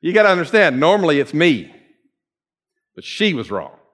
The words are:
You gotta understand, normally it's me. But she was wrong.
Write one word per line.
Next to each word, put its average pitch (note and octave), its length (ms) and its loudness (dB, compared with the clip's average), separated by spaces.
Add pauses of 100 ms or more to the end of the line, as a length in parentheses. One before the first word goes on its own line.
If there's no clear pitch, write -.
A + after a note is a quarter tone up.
You E3+ 120 -6
gotta G#3 180 4
understand, F3 500 0
normally E3 400 2
it's C3 120 -4
me. D3 400 0 (1200)
But F2 100 -20
she G3+ 300 -2
was G#2 160 -8
wrong. F2+ 260 -10 (180)